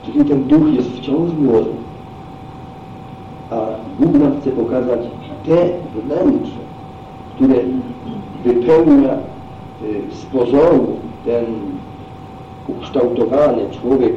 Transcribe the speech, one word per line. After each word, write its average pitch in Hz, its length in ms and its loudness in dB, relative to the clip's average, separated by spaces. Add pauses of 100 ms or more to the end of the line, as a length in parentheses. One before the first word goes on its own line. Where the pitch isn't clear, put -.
Czyli 277 200 2
ten 262 200 2
duch 156 300 6
jest 123 160 0
wciąż 160 480 -2
młody, 117 320 4 (1800)
a 113 160 -2 (320)
Bóg 147 160 4
nam 143 260 4
chce 135 100 -2
pokazać 123 500 0 (460)
te 175 220 6 (320)
wnętrze, - 600 0 (760)
które 135 200 4 (880)
wypełnia, 165 680 6
y, - 1040 -8
z - 120 -14
pozoru 135 600 4 (380)
ten 117 200 0 (1200)
ukształtowany 120 920 2 (180)
człowiek 123 360 4